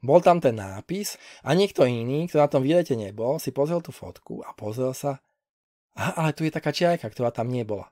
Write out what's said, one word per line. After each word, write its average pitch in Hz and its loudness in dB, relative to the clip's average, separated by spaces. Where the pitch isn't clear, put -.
Bol 143 8
tam 175 6
ten 113 2
nápis 104 -8
a 143 2
niekto 185 4
iný, 123 -2
kto 160 0
na 147 4
tom 143 2
výlete 139 2
nebol, 110 -4
si 143 -8
pozrel 156 0
tú 165 -14
fotku - -16
a - -14
pozrel 123 -6
sa: 135 -8
„Aha, 160 -2
ale 147 -2
tu 160 -6
je 156 -2
taká 151 -4
čiarka, 170 0
ktorá 120 -2
tam 117 -4
nebola.“ 113 -6